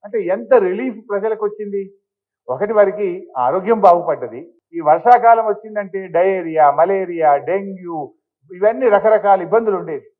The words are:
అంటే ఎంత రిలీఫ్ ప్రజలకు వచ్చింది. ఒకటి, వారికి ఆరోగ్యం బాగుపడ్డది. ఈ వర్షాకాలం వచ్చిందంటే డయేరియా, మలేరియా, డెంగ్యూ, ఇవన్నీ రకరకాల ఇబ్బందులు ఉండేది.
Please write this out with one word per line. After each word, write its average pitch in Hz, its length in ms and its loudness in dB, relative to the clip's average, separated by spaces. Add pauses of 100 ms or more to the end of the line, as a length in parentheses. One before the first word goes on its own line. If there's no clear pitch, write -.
అంటే 208 180 -6
ఎంత 208 320 -2
రిలీఫ్ 208 440 0 (120)
ప్రజలకు 214 360 -4
వచ్చింది. 202 460 -8 (580)
ఒకటి, 196 240 -4
వారికి 202 540 0 (100)
ఆరోగ్యం 185 420 0
బాగుపడ్డది. 160 720 0 (220)
ఈ 170 60 -8
వర్షాకాలం 226 680 4
వచ్చిందంటే 202 640 -8
డయేరియా, 170 640 2
మలేరియా, 170 680 0
డెంగ్యూ, 180 760 -8 (420)
ఇవన్నీ 226 340 0
రకరకాల 202 520 4
ఇబ్బందులు 202 360 0
ఉండేది. 160 280 -8 (140)